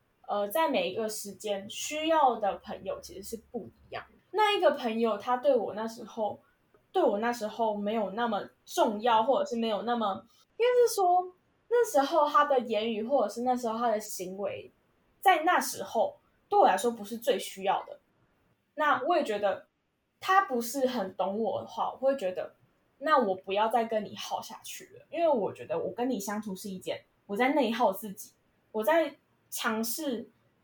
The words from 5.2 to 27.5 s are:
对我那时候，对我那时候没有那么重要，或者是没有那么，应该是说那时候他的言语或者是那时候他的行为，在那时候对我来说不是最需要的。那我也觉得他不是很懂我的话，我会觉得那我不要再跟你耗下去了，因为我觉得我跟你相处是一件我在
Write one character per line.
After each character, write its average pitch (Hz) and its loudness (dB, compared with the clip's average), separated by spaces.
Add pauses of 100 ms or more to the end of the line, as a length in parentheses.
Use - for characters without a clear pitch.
对 262 4
我 214 -2
那 220 -6
时 233 -12
候， 208 -6 (520)
对 370 2
我 220 2
那 233 0
时 240 -6
候 214 -2
没 208 -2
有 208 -2
那 233 -2
么 208 -4 (160)
重 233 0
要， 226 4
或 254 4
者 - -2
是 240 -4
没 226 0
有 202 -2
那 233 -2
么， 208 -2 (320)
应 440 2
该 494 6
是 440 -6
说 359 4 (340)
那 466 4
时 294 4
候 294 4
他 285 6
的 277 4
言 220 0
语 214 -2
或 254 2
者 202 2
是 226 -8
那 254 2
时 240 -4
候 220 -2
他 233 0
的 214 2
行 185 -10
为， - -8 (480)
在 359 6
那 330 4
时 - -4
候 - 0 (320)
对 403 2
我 349 8
来 190 4
说 240 0
不 226 -6
是 226 -10
最 240 0
需 - -10
要 190 0
的。 - -18 (760)
那 294 2
我 349 4
也 294 4
觉 214 -2
得 202 0 (520)
他 381 4
不 247 -2
是 254 -2
很 208 -4
懂 285 -2
我 220 -2
的 - -10
话， - -4
我 - -16
会 269 0
觉 185 -4
得 - -10 (420)
那 302 2
我 202 2
不 190 -10
要 208 2
再 233 2
跟 220 -2
你 202 -12
耗 - -8
下 - -16
去 - -14 (100)
了， - -20
因 302 -6
为 339 4
我 214 2
觉 - -16
得 165 -4
我 180 -4
跟 247 -2
你 220 -2
相 208 -6
处 196 -10
是 - -10
一 147 -10
件 - -10 (220)
我 202 -8
在 254 2